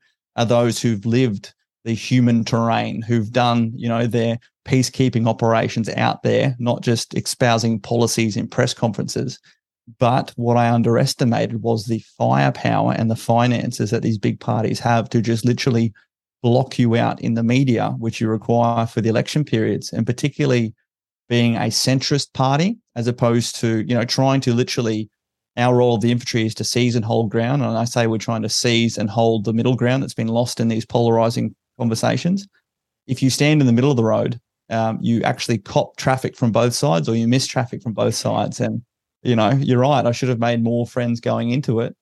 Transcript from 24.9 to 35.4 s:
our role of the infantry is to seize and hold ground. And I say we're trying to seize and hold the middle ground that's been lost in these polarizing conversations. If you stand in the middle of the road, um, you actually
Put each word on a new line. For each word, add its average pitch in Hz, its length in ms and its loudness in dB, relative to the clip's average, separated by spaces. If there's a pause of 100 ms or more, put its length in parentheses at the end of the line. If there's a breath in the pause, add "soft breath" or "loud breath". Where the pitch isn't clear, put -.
our 123 180 2
role 123 200 4
of 104 60 0
the 117 100 2
infantry 117 340 -2
is 110 100 -4
to - 80 -6
seize 120 320 0
and 117 80 -2
hold 113 280 -2
ground. 120 300 0
And 113 160 -2
I 113 80 -2
say 120 220 0
we're 113 100 0
trying 110 260 -4
to 110 60 -4
seize 117 480 0
and 107 120 -2
hold 113 340 0
the 113 100 -2
middle 117 220 2
ground 123 280 0
that's - 100 -8
been 113 140 -4
lost 117 320 -2
in 117 80 0
these 113 180 -2
polarizing 113 680 0 (240)
conversations. 120 720 -2 (600)
If 127 140 -4
you 135 80 4
stand 147 320 2
in 131 60 4
the 117 60 4
middle 123 180 4
of 127 60 0
the 113 80 2
road, 110 340 0 (300)
um, 113 320 -2
you 117 220 0
actually 120 340 -2